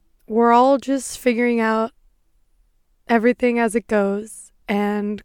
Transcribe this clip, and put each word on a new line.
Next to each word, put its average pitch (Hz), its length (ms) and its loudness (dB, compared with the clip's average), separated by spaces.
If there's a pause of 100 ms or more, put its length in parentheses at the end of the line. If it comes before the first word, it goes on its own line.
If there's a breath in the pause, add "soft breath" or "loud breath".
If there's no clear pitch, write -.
(260)
We're 233 240 2
all 262 280 4
just 262 380 -6
figuring 240 440 0
out 220 320 -2 (1120)
everything 240 500 0
as 233 160 0
it 226 140 -4
goes, 208 640 -4 (160)
and 208 580 -4